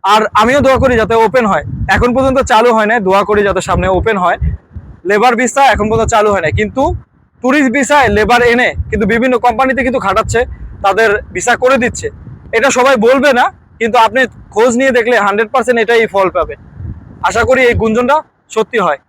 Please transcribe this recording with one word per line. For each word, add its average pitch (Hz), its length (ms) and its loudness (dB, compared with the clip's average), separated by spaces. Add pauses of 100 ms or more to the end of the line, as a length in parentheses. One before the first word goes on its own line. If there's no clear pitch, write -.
আর 214 180 4 (200)
আমিও 254 240 2
দোয়া 269 180 4
করি 254 180 2
যাতে 220 140 0 (120)
ওপেন 247 240 0
হয়, 151 120 0 (320)
এখন 240 200 0
পর্যন্ত 262 240 0 (120)
চালু 233 240 4
হয় 214 160 0
না, 233 40 0 (120)
দোয়া 196 220 2
করি 208 180 0
যাতে 185 200 -2
সামনে 180 200 -2 (120)
ওপেন 214 240 -2
হয়। 175 140 0 (720)
লেবার 233 300 2
ভিসা 254 240 0 (100)
এখন 208 160 -2
পর্যন্ত 226 260 0
চালু 214 180 2
হয় 180 120 -2
না, 151 40 -2 (100)
কিন্তু 214 240 -2 (580)
ট্যুরিস্ট 262 340 2
ভিসায় 277 320 2 (100)
লেবার 233 240 2 (100)
এনে 240 180 0 (200)
কিন্তু 220 220 -2
বিভিন্ন 247 240 0 (100)
কোম্পানিতে 254 420 0
কিন্তু 247 180 -2
খাটাচ্ছে, 214 340 -2 (440)
তাদের 196 260 2 (260)
ভিসা 233 180 -2 (100)
করে 262 200 2
দিচ্ছে। - 240 -6 (500)
এটা 262 200 2
সবাই 262 180 2 (120)
বলবে 269 220 2 (100)
না, 254 60 2 (340)
কিন্তু 226 260 0
আপনি 226 160 0 (320)
খোঁজ 233 260 2
নিয়ে 262 180 2
দেখলে 240 180 0 (100)
হান্ড্রেড 208 280 -2
পার্সেন্ট 240 300 0
এটাই 233 180 2 (120)
ফল 190 220 0
পাবেন। 151 240 -4 (680)
আশা 202 220 0
করি 262 200 2
এই 233 140 0
গুঞ্জনটা 247 340 0 (380)
সত্যি 220 300 -2
হয়। 147 240 -2